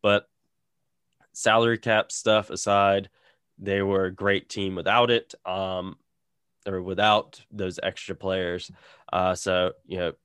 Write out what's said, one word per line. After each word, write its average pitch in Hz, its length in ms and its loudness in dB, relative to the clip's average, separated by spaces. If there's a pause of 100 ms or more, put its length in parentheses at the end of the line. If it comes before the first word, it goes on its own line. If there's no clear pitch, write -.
But 101 280 2 (1040)
salary 117 460 2
cap 110 320 0
stuff 107 380 2
aside, 98 640 2 (480)
they 98 240 -2
were 98 240 0
a 92 80 -6
great 98 340 -2
team 95 260 -6
without 107 360 2
it, 117 240 -2 (100)
um, 92 540 -6 (680)
or 95 140 -6
without 101 600 0 (100)
those 95 320 -8
extra - 320 -8
players. 90 560 -4 (420)
Uh, 92 220 0
so, 90 380 0 (140)
you 92 120 -10
know 85 140 -4 (120)